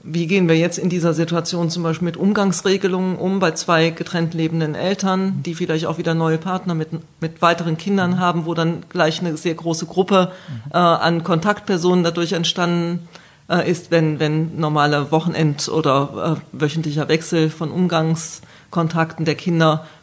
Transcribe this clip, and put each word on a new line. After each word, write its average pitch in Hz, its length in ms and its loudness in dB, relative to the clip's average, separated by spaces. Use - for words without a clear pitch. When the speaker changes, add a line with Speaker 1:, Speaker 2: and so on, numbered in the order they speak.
Speaker 1:
wie 165 240 -4
gehen 185 220 4
wir 165 80 4
jetzt 170 220 0
in 185 100 -2
dieser 170 240 2
Situation 165 580 -2
zum 170 120 -4
Beispiel 165 240 -2
mit 170 100 -4
Umgangsregelungen 190 1000 0
um 190 240 -2
bei 175 100 2
zwei 165 400 2
getrennt 165 420 -4
lebenden 160 420 -2
Eltern, 190 680 -2
die 175 100 -6
vielleicht 160 320 -2
auch 160 120 -4
wieder 165 160 0
neue 160 240 2
Partner 185 360 -4
mit, 160 140 -4
mit 160 220 -6
weiteren 170 340 2
Kindern 185 420 0
haben, 170 280 0
wo 170 80 -2
dann 165 340 0
gleich 160 320 0
eine 170 160 -2
sehr 165 180 -2
große 165 320 -4
Gruppe, 185 460 2
Speaker 2:
Mhm. 131 240 -12
Speaker 1:
äh, - 60 -2
an 170 460 2
Kontaktpersonen 180 800 2
dadurch 170 280 0
entstanden, 170 760 0
äh, 165 200 2
ist, 165 200 -4
wenn, 160 300 2
wenn 156 380 0
normale 147 520 2
Wochenend- 160 580 0
oder, 143 680 0
äh, - 200 -14
wöchentlicher 151 500 -2
Wechsel 160 420 0
von 156 200 -6
Umgangskontakten 165 1600 -2
der 156 80 2
Kinder 160 500 2